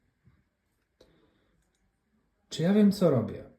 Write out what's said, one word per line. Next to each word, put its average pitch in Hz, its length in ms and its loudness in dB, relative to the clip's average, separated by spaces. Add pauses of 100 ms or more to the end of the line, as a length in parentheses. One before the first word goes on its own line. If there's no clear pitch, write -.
(2500)
Czy - 140 -8
ja 185 120 0
wiem, 202 180 4
co 175 180 0
robię? 113 340 -4 (140)